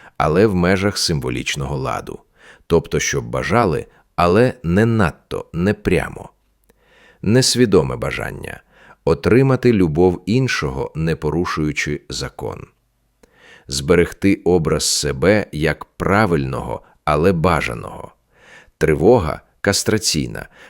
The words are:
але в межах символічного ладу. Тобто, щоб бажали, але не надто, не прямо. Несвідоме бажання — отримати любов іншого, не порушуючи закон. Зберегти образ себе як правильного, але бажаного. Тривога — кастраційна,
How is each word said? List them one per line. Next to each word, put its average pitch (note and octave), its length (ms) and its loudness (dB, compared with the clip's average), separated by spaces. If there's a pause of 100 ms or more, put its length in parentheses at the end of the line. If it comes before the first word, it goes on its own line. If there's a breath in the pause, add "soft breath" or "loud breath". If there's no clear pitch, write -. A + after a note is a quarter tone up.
(180 loud breath)
але E2 300 4
в G2+ 80 -2
межах F#2+ 420 2
символічного C2+ 800 -4
ладу. B1 420 -8 (480 soft breath)
Тобто, E2 320 0
щоб C#2 260 -4
бажали, C#2+ 600 -2 (300 soft breath)
але F#2 380 2 (100)
не F2+ 220 2
надто, G#2+ 680 -2
не F2+ 200 0
прямо. - 560 -4 (920 soft breath)
Несвідоме G2 720 2
бажання — - 640 -8 (440 soft breath)
отримати B2 680 4
любов F2+ 520 2
іншого, F#2+ 680 -2
не D#2+ 200 -2
порушуючи D2+ 920 -4
закон. B1+ 580 -12 (1040 soft breath)
Зберегти E2+ 760 2
образ E2 400 2
себе D2+ 640 0
як D2+ 340 -4
правильного, D2 960 -2 (240 soft breath)
але D2+ 260 2
бажаного. D#2 800 -2 (680 soft breath)
Тривога — D#2 640 2 (200)
кастраційна, D2 880 -2 (220 loud breath)